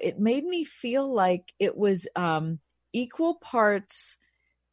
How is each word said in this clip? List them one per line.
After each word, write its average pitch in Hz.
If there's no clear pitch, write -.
it 175
made 240
me 349
feel 269
like 185
it -
was, 196
um, 160
equal 320
parts, -